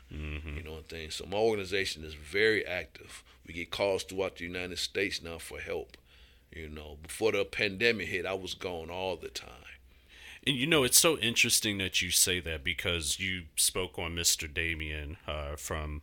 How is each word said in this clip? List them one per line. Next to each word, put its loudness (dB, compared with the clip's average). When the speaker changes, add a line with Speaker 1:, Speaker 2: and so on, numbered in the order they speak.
Speaker 1:
Mm-hmm. -6
Speaker 2:
You -8
know, -10
and -16
things. -8
So -8
my -2
organization 2
is -10
very 2
active. -8
We -14
get -6
calls 2
throughout -4
the -8
United -6
States 0
now -8
for -12
help. -6
You -10
know, -12
before 0
the 2
pandemic 2
hit, -2
I 0
was -6
gone -6
all -2
the -12
time. -12
Speaker 1:
And, 2
you 2
know, 8
it's 6
so 6
interesting 4
that 0
you 0
say 4
that -4
because 0
you -4
spoke 0
on -4
Mister 2
Damien, -4
uh, -4
from -6